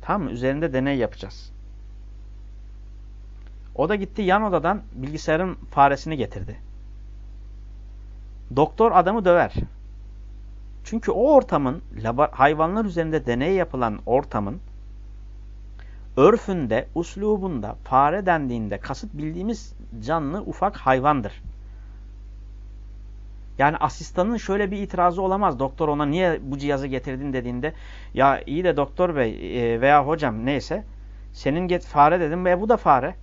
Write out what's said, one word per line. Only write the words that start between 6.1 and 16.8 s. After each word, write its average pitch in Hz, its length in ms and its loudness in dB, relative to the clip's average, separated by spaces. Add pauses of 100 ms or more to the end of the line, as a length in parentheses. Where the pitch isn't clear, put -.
getirdi. 104 400 -6 (2000)
Doktor 156 380 4
adamı 185 300 6
döver. 175 280 6 (1300)
Çünkü 214 260 -2
o 240 220 6
ortamın, 151 500 4 (200)
laba-, 120 300 2
hayvanlar 160 520 4
üzerinde 165 420 0
deney 127 280 2
yapılan 127 520 0
ortamın 123 540 0 (1600)
örfünde, 156 800 6